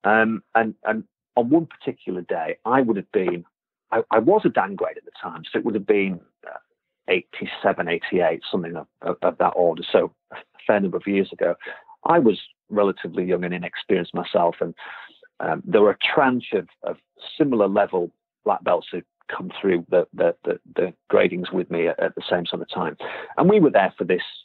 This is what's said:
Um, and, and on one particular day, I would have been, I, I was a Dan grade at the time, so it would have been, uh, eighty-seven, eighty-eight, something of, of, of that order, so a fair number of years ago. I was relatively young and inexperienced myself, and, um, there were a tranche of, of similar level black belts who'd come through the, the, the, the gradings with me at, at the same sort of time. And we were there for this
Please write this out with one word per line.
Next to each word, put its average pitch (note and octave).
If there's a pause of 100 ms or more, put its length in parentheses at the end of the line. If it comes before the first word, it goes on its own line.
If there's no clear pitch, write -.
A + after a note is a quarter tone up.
Um, A2 (120)
and, A2+ (100)
and A2 (320)
on A#2+
one D#3+
particular -
day, E2
I B2+
would A2+
have F#2+
been, F2+ (480)
I, -
I A2+
was F#3
a F#3
Dan G2
grade F2+
at -
the -
time, E2
so -
it -
would A2+
have G2+
been, F#2+ (260)
uh, - (500)
eighty-seven, -
eighty-eight, E2+
something E2+
of, D2+ (160)
of, F2+
of F2
that F2+
order, E2+
so F2 (200)
a - (300)
fair G#2+
number F#2+
of -
years G2
ago. F2 (500)
I E3+
was A2+ (300)
relatively F#2+
young F2+
and F2+
inexperienced F2
myself, E2+
and, E2 (680)
um, D#2+
there G#2+
were G#2
a -
tranche B2+
of, F#2 (140)
of F2 (420)
similar A#2+
level F#2+ (320)
black G2+
belts F2+
who'd F2 (240)
come F2+ (100)
through F2
the, -
the, E2+ (100)
the, - (160)
the F2+ (180)
gradings F2+
with F#2
me E2+
at, E2
at -
the -
same F2
sort -
of -
time. E2 (400)
And E3+
we G#3
were D3
there F#2+
for F#2
this F2 (220)